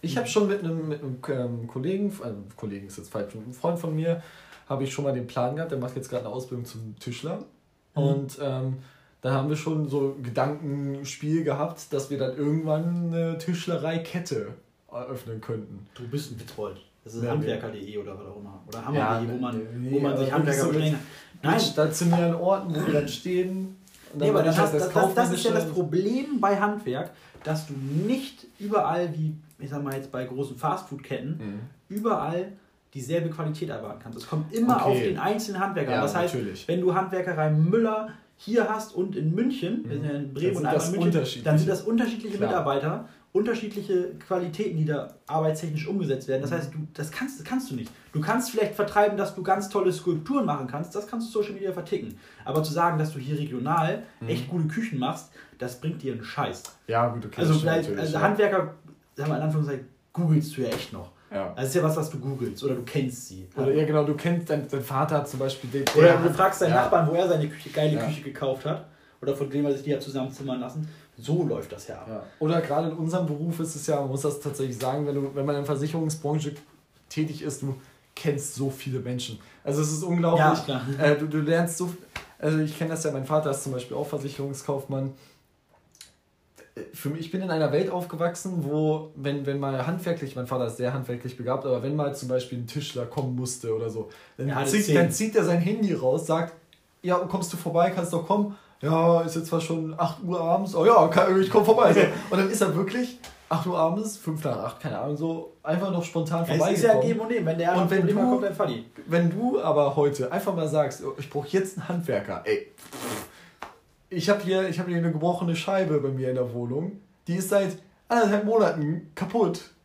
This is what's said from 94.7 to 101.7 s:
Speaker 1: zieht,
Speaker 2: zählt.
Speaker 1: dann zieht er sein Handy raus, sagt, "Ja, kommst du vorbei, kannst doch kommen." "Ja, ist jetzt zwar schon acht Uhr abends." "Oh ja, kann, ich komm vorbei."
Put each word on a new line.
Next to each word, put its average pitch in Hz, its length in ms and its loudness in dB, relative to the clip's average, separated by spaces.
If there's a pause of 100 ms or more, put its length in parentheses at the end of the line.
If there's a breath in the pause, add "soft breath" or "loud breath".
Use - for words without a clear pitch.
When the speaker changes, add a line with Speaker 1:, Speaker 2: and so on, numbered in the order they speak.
Speaker 1:
zieht, 202 140 4
Speaker 2:
zählt. 147 120 6
Speaker 1:
dann - 140 6
zieht 214 240 0
er 208 80 6
sein 170 160 4
Handy 202 340 2
raus, 165 340 2
sagt, 165 260 0 (480)
"Ja, 180 180 2
kommst 180 320 -2
du 175 60 -6
vorbei, 170 360 4
kannst 170 200 -2
doch 160 120 0
kommen." 208 300 2 (260 loud breath)
"Ja, 165 400 6
ist 160 140 -2
jetzt 165 120 -4
zwar 165 120 0
schon 160 380 -4
acht - 260 -2
Uhr 175 160 -2
abends." 175 340 2
"Oh 170 120 4
ja, 196 240 10
kann, 185 320 6
ich 190 80 4
komm 208 160 8
vorbei." 220 280 8